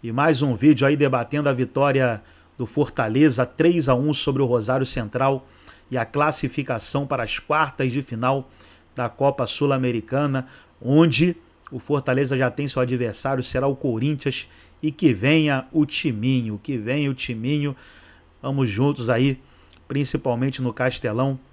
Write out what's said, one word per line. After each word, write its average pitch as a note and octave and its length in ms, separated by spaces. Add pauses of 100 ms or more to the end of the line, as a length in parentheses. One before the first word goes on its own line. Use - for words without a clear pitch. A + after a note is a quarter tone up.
E A#2 100
mais C#3 300
um C3+ 140
vídeo C3+ 320
aí D3 80
debatendo C#3+ 540
a C3+ 40
vitória B2+ 680 (340)
do B2 80
Fortaleza, B2+ 800
três E3 420
a C3 80
um, C#3+ 180
sobre C3+ 280
o C3+ 40
Rosário B2 400
Central C3+ 600 (460)
e B2+ 60
a A2+ 80
classificação C#3+ 1000
para C3 180
as - 140
quartas C#3 540
de C3+ 100
final C3 460 (480)
da B2 140
Copa C#3 360
Sul-Americana, C3 1000 (340)
onde D#3 540 (360)
o C3 60
Fortaleza C3+ 600
já B2+ 120
tem C#3+ 180
seu C3 140
adversário, B2+ 640
será C3 240
o - 80
Corinthians. C3+ 720 (320)
E D3+ 100
que C#3+ 220
venha C#3 600
o D3+ 120
timinho, A#2+ 800
que C#3 140
venha C#3 340
o - 20
timinho. C3+ 600 (680)
Vamos C3+ 280
juntos C3 400
aí, C3 300 (480)
principalmente C3 720
no B2 120
Castelão B2+ 640 (160)